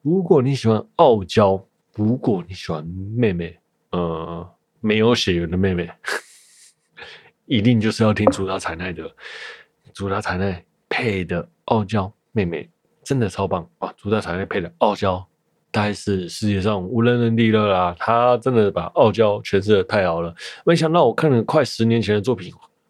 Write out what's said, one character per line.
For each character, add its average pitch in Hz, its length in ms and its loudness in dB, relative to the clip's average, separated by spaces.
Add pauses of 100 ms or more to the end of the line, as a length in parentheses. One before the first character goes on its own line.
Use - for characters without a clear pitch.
如 175 200 0
果 170 200 4
你 135 120 0
喜 123 140 -2
欢 110 180 2 (120)
傲 120 260 6
娇， 98 420 2 (300)
如 107 220 0
果 98 280 -2
你 92 80 -16
喜 90 200 -8
欢 76 120 -8
妹 101 460 -2
妹， 87 260 -6 (340)
呃， 85 540 -6 (360)
没 107 160 0
有 113 180 4
血 98 180 0
缘 85 160 -2
的 85 60 -2
妹 95 180 0
妹， 87 160 -4 (800)
<laughs> - 800 -20
一 107 140 2
定 117 180 4
就 107 100 2
是 110 140 0
要 107 100 4
听 104 180 0
竹 95 140 -4
达 95 140 -4
彩 82 160 -8
奈 87 160 -8
的。 80 180 -12 (840)
竹 98 160 -6
达 98 100 -2
彩 90 180 -4
奈 92 260 -4 (260)
配 98 360 -2
的 85 220 -4 (180)
傲 113 180 2
娇 98 280 -4 (200)
妹 104 140 0
妹 80 240 -6 (340)
真 135 160 -2
的 113 80 0
超 95 200 -4
棒 85 200 -6 (120)
啊！ - 180 -8
竹 104 140 -10
达 107 100 0
彩 87 160 -6
奈 95 80 -6
配 - 160 -4
的 85 180 -10
傲 101 160 2
娇， 92 300 -2 (460)
大 104 120 -2
概 104 100 -2
是 95 360 -4
世 - 180 -6
界 98 140 0
上 101 220 -2
无 113 180 -2
人 120 180 2
能 117 160 0
敌 113 140 4
了 107 180 2
啦。 90 300 0
她 120 400 2
真 127 160 -2
的 107 160 4
把 - 140 -2 (100)
傲 120 180 6
娇 104 280 2
诠 98 240 -2
释 104 140 4
得 92 60 2
太 101 220 0
好 85 160 -2
了。 85 140 -8 (300)
没 170 100 4
想 160 160 0
到 165 140 4
我 113 80 4
看 156 180 2
了 120 120 4
快 151 220 2
十 - 200 -2
年 117 160 2
前 104 120 0
的 104 80 2
作 123 140 0
品， 90 180 -10 (360)